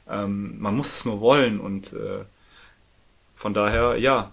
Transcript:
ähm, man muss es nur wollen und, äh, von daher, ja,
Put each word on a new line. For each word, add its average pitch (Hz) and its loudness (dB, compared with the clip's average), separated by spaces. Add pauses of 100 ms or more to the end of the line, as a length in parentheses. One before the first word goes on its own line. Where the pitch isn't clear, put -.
ähm, 101 -4
man 107 -2
muss 139 -2
es - -6
nur 104 -4
wollen 120 4
und, 98 -8
äh, 98 -8 (1080)
von 104 -6
daher, 113 2
ja, 117 2